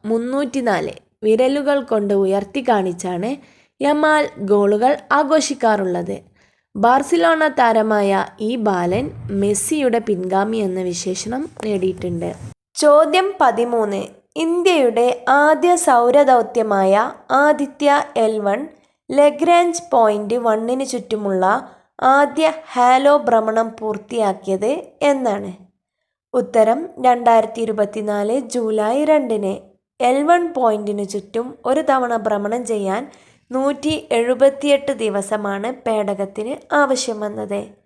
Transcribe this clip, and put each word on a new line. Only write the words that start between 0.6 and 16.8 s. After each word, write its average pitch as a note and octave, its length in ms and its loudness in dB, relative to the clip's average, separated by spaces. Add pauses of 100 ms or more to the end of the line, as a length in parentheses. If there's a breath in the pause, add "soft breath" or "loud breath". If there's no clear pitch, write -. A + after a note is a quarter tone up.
വിരലുകൾ C4+ 560 2 (120)
കൊണ്ട് G3+ 320 0
ഉയർത്തി G3 460 -2
കാണിച്ചാണ് F#3 600 -2 (500 soft breath)
യമാൽ D4+ 440 2 (240)
ഗോളുകൾ G#3 420 2 (200)
ആഘോഷിക്കാറുള്ളത്. A3 1000 0 (640)
ബാർസിലോണ D#4 720 2
താരമായ A3 640 2 (280)
ഈ G#3+ 160 -4
ബാലൻ G3+ 500 -2 (360)
മെസ്സിയുടെ A#3 580 0
പിൻഗാമി G3 580 -2
എന്ന F#3 240 -4
വിശേഷണം F#3+ 600 -6 (240)
നേടിയിട്ടുണ്ട്. F3+ 640 -4 (520)
ചോദ്യം D4+ 460 4 (140)
പതിമൂന്ന്, A3+ 580 0 (360)
ഇന്ത്യയുടെ D#4+ 720 2 (220)
ആദ്യ D4+ 460 4
സൗരദൗത്യമായ A#3+ 1160 4 (380)